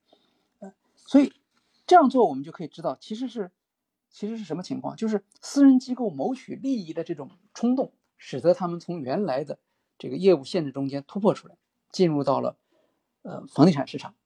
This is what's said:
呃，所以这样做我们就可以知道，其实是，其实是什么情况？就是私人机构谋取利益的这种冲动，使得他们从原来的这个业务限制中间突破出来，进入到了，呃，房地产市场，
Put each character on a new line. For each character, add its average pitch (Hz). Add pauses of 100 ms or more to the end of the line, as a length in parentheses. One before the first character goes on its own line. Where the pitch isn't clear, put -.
(600)
呃， 196 (220)
所 -
以 - (540)
这 359
样 294
做 240
我 147
们 135
就 160
可 170
以 151
知 -
道， 151
其 -
实 247
是， 214 (600)
其 -
实 226
是 220
什 156
么 185
情 131
况？ 143
就 220
是 214 (160)
私 -
人 262
机 254
构 233
谋 160
取 -
利 240
益 156
的 160
这 170
种 - (220)
冲 247
动， 262 (240)
使 -
得 175
他 180
们 170
从 170
原 143
来 147
的 147 (380)
这 139
个 135
业 180
务 139
限 160
制 135
中 139
间 139
突 196
破 190
出 -
来， - (340)
进 180
入 147
到 131
了， 123 (640)
呃， -
房 143
地 190
产 135
市 -
场， - (100)